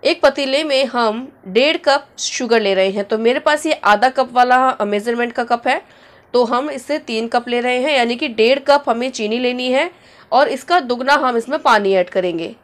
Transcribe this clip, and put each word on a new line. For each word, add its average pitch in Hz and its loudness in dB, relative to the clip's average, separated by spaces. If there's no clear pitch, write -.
एक 320 0
पतीले 277 2
में 277 0
हम 233 -2
डेढ़ 262 2
कप 285 0
शुगर 226 -2
ले 196 0
रहे 190 2
हैं। 202 -4
तो 220 -4
मेरे 240 0
पास 302 0
ये 311 0
आधा 208 2
कप 254 -2
वाला 247 4
मेजरमेंट 233 -2
का 254 -4
कप 240 -2
है, 285 0
तो 247 4
हम 254 -2
इससे 277 -6
तीन 226 -4
कप 240 -2
ले 240 -2
रहे 247 -2
हैं, 285 0
यानी 240 0
कि 302 -4
डेढ़ 226 2
कप 285 4
हमें 240 -2
चीनी 226 -4
लेनी 247 -2
है 285 0
और 277 4
इसका 339 -2
दुगना 254 0
हम 254 0
इसमें 254 -4
पानी 208 2
ऐड 180 0
करेंगे। 180 -4